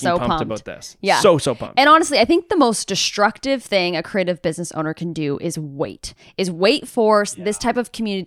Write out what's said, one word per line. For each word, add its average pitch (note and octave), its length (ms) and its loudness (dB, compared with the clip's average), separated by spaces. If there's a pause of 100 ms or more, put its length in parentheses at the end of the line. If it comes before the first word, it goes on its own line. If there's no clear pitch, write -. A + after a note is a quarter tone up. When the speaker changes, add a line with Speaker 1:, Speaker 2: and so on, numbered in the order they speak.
Speaker 1:
so E3+ 160 0
Speaker 2:
pumped B2 100 -2
Speaker 1:
pumped. A#2+ 160 -2
Speaker 2:
about G#2+ 220 -8
this. - 340 -16
Speaker 1:
Yeah. F#3 220 2
Speaker 2:
So, F3+ 160 6
so C3 180 -2
pumped. - 240 -4
Speaker 1:
And C#4 80 4
honestly, D#4 320 6
I A#3 60 4
think E4+ 240 0
the G#4 80 2
most A#3+ 320 2
destructive A3 760 -2
thing F3+ 320 0
a E3 80 -4
creative F3+ 380 -2
business E3+ 320 -4
owner D#3 200 -4
can E3+ 200 -6
do D3 260 -4
is E3 180 -6
wait, C#3 560 -10 (240)
is F3+ 140 -2
wait G#3 380 0
for G#3+ 320 4
s-, G3+ 140 -6
this F#3+ 200 -4
Speaker 2:
Yeah. A#3+ 140 -2
Speaker 1:
type A3 80 -2
of A3 160 -6
community G3+ 340 -4